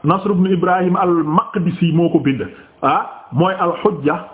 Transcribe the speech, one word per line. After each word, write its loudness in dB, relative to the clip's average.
Nasr 0
ibn 2
Ibrahim 2
al 2
Maqdisi 0
moo 2
ko 2
bind, 0
ah, -4
mooy 0
al -2
hujja 0